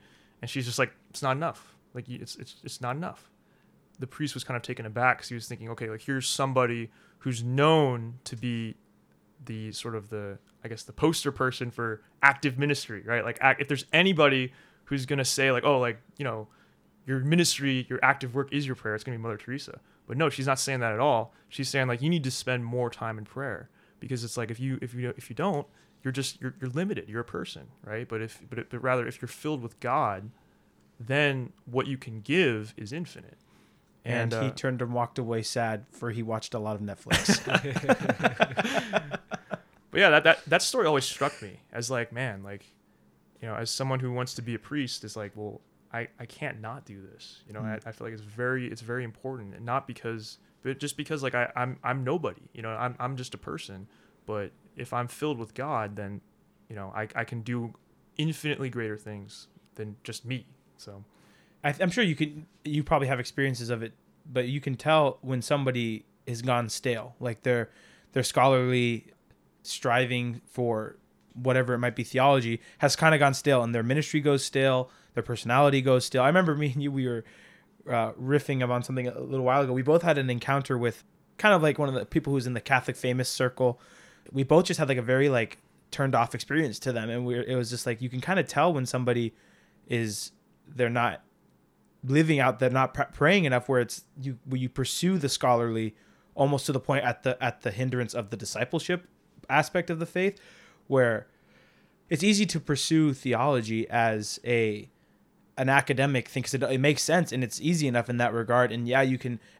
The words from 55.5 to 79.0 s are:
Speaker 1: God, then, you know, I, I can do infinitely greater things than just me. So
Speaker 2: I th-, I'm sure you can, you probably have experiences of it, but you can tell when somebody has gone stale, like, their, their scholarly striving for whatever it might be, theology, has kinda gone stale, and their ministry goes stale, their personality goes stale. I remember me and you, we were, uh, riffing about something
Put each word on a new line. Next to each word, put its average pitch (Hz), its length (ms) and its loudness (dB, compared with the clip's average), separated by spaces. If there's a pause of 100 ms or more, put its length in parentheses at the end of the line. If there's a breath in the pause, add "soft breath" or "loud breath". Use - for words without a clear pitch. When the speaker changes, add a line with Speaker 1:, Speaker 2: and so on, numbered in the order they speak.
Speaker 1:
God, 120 420 -4
then, 101 240 -10 (500)
you 110 60 -14
know, 98 180 -10
I, 107 220 -6
I 120 80 -4
can 117 180 -8
do 117 320 -6 (440)
infinitely 151 520 -4
greater 113 280 -6
things 104 500 -14 (280)
than 107 280 -12
just - 220 -12
me. 120 200 -8 (300)
So 101 300 -18 (580 soft breath)
Speaker 2:
I 143 80 0
th-, 143 100 -4
I'm 185 80 2
sure 233 140 2
you 165 120 2
can, 151 300 -4 (200)
you 151 180 -2
probably 139 240 2
have 127 140 0
experiences 123 480 -2
of 117 120 -2
it, 113 120 -10 (380)
but 123 180 0
you 139 100 -2
can 135 160 -2
tell 151 460 4
when 127 200 -2
somebody 123 640 0 (240)
has 117 140 -6
gone 120 260 0
stale, 120 540 -4
like, 117 220 -6
their, 120 260 0 (420 soft breath)
their 131 120 0
scholarly 127 880 4 (500)
striving 123 840 0
for 113 500 -4 (380)
whatever 127 400 2
it 120 40 2
might 120 180 0
be, 123 80 -4
theology, 127 580 4 (160 loud breath)
has 139 180 2
kinda 160 220 6
gone 139 160 6
stale, 135 300 4
and 117 120 -2
their 113 80 0
ministry 143 380 0
goes 139 220 4
stale, 131 460 2 (240 soft breath)
their 117 100 -2
personality 135 580 4
goes 127 240 4
stale. 127 180 2
I 131 40 6
remember 165 280 6
me 147 160 0
and 143 100 -2
you, 143 80 -2
we 135 160 -2
were, 117 200 -4 (640 loud breath)
uh, 113 240 0
riffing 135 500 0
about 123 220 0
something 127 220 -4